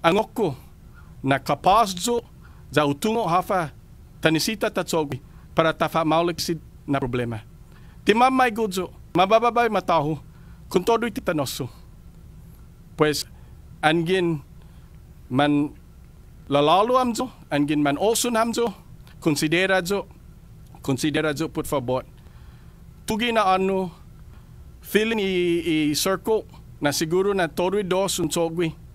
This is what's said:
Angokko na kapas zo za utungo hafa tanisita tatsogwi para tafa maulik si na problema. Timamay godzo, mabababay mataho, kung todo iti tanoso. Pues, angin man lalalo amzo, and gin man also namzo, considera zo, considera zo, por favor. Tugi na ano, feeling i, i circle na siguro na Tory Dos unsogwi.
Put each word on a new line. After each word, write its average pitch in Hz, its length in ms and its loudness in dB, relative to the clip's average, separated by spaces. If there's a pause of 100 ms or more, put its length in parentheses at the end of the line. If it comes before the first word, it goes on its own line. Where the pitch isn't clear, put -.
Angokko 196 500 2 (680)
na 135 160 2
kapas 190 560 2
zo 233 260 -2 (480)
za 151 160 2
utungo 214 380 0
hafa 170 480 0 (480)
tanisita 160 480 2
tatsogwi 160 560 -4 (320)
para 160 180 4
tafa 165 300 0
maulik 165 400 0
si 170 160 -4 (240)
na 139 160 -2
problema. 120 400 -4 (640)
Timamay 247 480 4
godzo, 196 400 -4 (240)
mabababay 226 560 4
mataho, 160 480 0 (480)
kung 185 160 0
todo 233 240 2
iti - 140 -6
tanoso. 143 480 -4 (1300)
Pues, 151 280 2 (560)
angin 165 600 2 (840)
man 147 480 0 (800)
lalalo 180 480 4
amzo, 247 320 -2 (180)
and 143 180 2
gin 151 140 2
man 143 160 2
also 226 320 0
namzo, 233 440 0 (480)
considera 175 640 2
zo, 196 200 -4 (800)
considera 151 500 0
zo, 151 140 -4
por 156 160 -6
favor. 127 400 -2 (1040)
Tugi 220 240 -2
na 202 240 4
ano, 190 340 0 (920)
feeling 220 380 0
i, 175 720 0
i - 20 0
circle 190 500 0 (380)
na 147 100 0
siguro 180 420 0
na 185 140 0
Tory 185 360 -2
Dos 185 360 -2
unsogwi. 165 560 -2 (200)